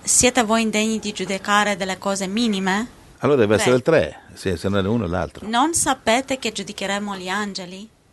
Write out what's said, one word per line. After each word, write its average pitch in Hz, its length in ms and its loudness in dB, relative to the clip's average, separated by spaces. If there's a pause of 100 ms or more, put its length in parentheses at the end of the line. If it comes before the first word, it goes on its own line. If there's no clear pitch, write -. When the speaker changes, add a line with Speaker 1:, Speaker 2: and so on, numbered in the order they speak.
Speaker 1:
siete 247 400 4
voi 226 200 2
indegni 214 360 0
di 208 140 -6
giudicare 202 640 0
delle 185 220 -4
cose 196 280 -4
minime? 202 720 0 (220)
Speaker 2:
Allora 139 200 2
deve 107 160 4
Speaker 1:
Beh. 101 60 4
Speaker 2:
essere 123 160 4
il 123 60 0
tre, 117 340 2 (180)
se, 92 220 -4
se 95 120 -4
non 98 160 2
è 95 40 0
uno 113 180 0
è - 20 -2
l'altro. 87 400 -4
Speaker 1:
Non 254 260 2
sapete 262 640 0
che 220 140 -4
giudicheremo 202 640 -6
gli 185 120 -10
angeli? 190 600 -8 (240)